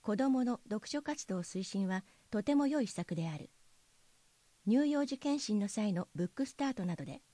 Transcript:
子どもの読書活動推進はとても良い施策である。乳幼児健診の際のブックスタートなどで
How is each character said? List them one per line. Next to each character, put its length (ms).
子 140
ど 140
も 140
の 200
読 240
書 140
活 260
動 120
推 220
進 240
は 180
と 120
て 140
も 100
良 140
い 80
施 60
策 200
で 140
あ 100
る。 120
乳 240
幼 140
児 140
健 200
診 200
の 100
際 240
の 220
ブ 100
ッ 40
ク 180
ス 80
タ 120
ー 80
ト 100
な 120
ど 80
で 180